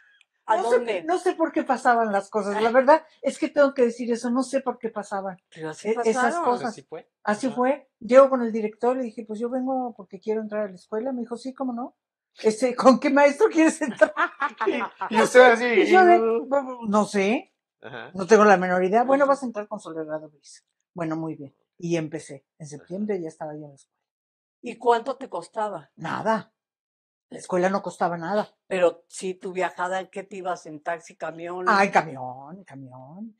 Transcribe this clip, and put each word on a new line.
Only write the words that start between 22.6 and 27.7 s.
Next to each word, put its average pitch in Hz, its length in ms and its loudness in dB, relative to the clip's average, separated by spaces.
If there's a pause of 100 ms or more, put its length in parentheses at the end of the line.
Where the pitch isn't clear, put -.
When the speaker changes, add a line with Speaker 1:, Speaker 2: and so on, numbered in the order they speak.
Speaker 2:
septiembre 190 540 -8
ya 160 60 -10
estaba 156 260 -12
yo 151 100 -14
en 147 60 -18
la 139 60 -20
escuela. - 220 -20 (640)
Speaker 1:
¿Y 240 160 -12
cuánto 240 400 0
te - 120 -14
costaba? 190 640 -10
Speaker 2:
Nada. 165 580 -4 (760)
La 160 100 -16
escuela 180 300 -2
no 196 120 -2